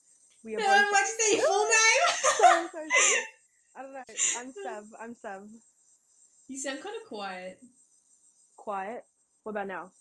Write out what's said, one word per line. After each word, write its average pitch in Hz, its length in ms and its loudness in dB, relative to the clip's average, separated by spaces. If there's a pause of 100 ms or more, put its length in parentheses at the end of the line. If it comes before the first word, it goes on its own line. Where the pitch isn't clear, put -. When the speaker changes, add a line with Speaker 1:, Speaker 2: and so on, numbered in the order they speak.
(440)
Speaker 1:
We 220 120 -10
are 440 40 -4
Speaker 2:
Uh, - 20 -2
Speaker 1:
both 403 300 4
Speaker 2:
why'd 403 140 4
you - 140 -6
say 427 160 4
your - 100 2
full 403 180 2
name? 453 520 4
<laughs> 554 220 0
Speaker 1:
Sorry, 339 340 6
sorry, 311 180 -12
sorry. - 340 2 (520)
I 262 60 -16
don't 269 100 -16
know. 269 100 -16 (360)
I'm 254 140 -14
Sav. 226 320 -12 (160)
I'm 233 200 -14
Sav. 196 220 -14 (1040)
Speaker 2:
You 262 100 -14
sound 277 240 -8
kinda 415 160 -10 (100)
quiet. 190 500 -12 (960)
Speaker 1:
Quiet? 202 480 -8 (380)
What 220 100 -10
about 202 160 -6
now? 185 220 -10 (100)